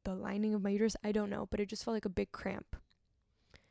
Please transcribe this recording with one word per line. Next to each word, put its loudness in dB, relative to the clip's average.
the -2
lining 0
of 2
my 4
uterus? 4
I 2
don't 2
know, -2
but -2
it 0
just -6
felt 0
like 0
a -2
big -2
cramp. -6